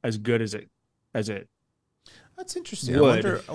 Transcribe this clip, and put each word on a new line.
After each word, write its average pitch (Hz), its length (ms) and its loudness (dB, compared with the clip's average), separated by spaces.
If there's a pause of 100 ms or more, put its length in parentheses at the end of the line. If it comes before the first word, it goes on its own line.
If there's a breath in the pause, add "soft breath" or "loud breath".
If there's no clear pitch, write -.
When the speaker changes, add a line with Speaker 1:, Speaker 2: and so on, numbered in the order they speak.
Speaker 1:
as 113 140 -2
good 113 240 2
as 104 140 -4
it, - 120 -12 (460)
as 110 160 -2
it 101 180 -8 (880 soft breath)
Speaker 2:
That's 370 220 -12
interesting. 131 380 -6
I 143 60 4
Speaker 1:
would 143 60 10
Speaker 2:
wonder, 107 400 2
I - 80 -10